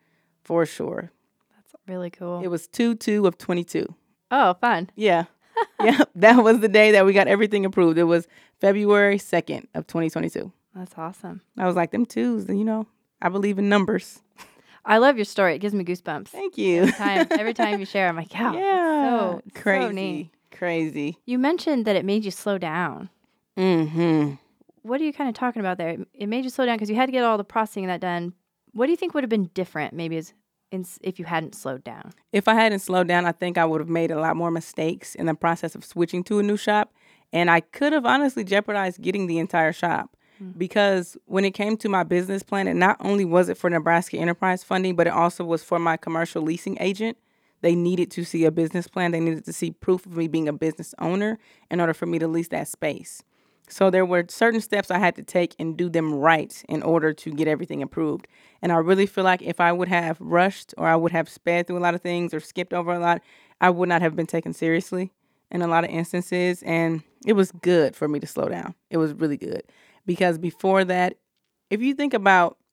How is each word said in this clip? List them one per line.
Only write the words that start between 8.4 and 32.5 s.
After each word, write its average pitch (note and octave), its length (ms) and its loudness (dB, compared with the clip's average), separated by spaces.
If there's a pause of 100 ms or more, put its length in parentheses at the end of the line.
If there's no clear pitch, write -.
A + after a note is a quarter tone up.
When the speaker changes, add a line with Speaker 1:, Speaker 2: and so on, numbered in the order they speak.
Speaker 1:
February G3+ 580 4
second E3 560 -4
of D#3+ 140 -8
twenty E3 200 -2
twenty-two. E3 440 -6 (220)
Speaker 2:
That's F#3 220 -16
awesome. F3 460 -14 (160)
Speaker 1:
I F#3+ 80 -2
was F3+ 100 0
like, E3+ 140 0
"Them A3 160 -2
twos, A3+ 420 -4
you G3+ 160 -2
know, A3 220 -4 (340)
I F3+ 80 0
believe G3+ 300 -2
in G3+ 100 0
numbers." G3+ 540 0 (640)
Speaker 2:
I G#3+ 140 4
love C4 180 6
your G#3+ 100 -2
story. F#3 280 0
It B2+ 60 -6
gives G#3 140 -4
me F#3+ 100 -2
goosebumps. E3+ 440 -8
Speaker 1:
Thank F#4+ 300 -10
you. F3+ 240 2
Speaker 2:
Every A3 100 4
time, G3 380 0
every A3+ 240 -2
time G#3 240 0
you F#3+ 80 -10
share, F#3+ 220 0
I'm E3+ 80 -2
like, E3 180 -10
Speaker 1:
<laughs> - 0 -
Speaker 2:
"Yeah, A3+ 180 -2
Speaker 1:
Yeah. E4 680 0
Speaker 2:
so, F3+ 260 -4
it's - 100 -20
so - 60 -18
Speaker 1:
Crazy. G3+ 300 0
Speaker 2:
neat." F3+ 380 -6 (200)
Speaker 1:
Crazy. D#3+ 760 -4
Speaker 2:
You B3 140 -4
mentioned C#4+ 460 0
that G#3+ 120 0
it F3+ 80 -2
made G#3 200 0
you G3 80 -6
slow G3+ 260 -4
down. E3 500 -6 (480)
Speaker 1:
Mm-hmm. D#3+ 800 2 (480)
Speaker 2:
What B3 180 -4
are D#4+ 40 -2
you D4+ 80 -4
kinda C4+ 200 -4
talking A#3+ 280 -4
about F#3 180 -2
there? E3 120 -4
It, E3+ 240 -8
it G#3 120 -10
made A#3+ 180 -4
you B3+ 60 -6
slow C4 160 -2
down A#3 120 0
'cause G#3 120 -4
you G#3+ 60 -2
had B3+ 100 2
to C4 60 -4
get B3+ 120 0
all A3+ 140 2
the G3+ 60 -6
processing G#3 400 -4
of F#3 40 -6
that F3 120 -4
done. F3 320 -4 (400)
What A#3+ 140 -2
do D4 60 2
you F4 40 0
think F4 180 -6
would D4 80 -2
have A#3+ 80 -2
been G#3 240 0
different D#3+ 400 -6
maybe E3 220 -6
as, D#3+ 160 -10 (380)
in, F#3+ 100 -8
s-, - 220 -14
if F#3 160 -8
you F3 80 -10
hadn't D#3+ 280 -4
slowed C3+ 300 -10
down? A2 280 -16 (200)
Speaker 1:
If G3+ 160 0
I A3 60 6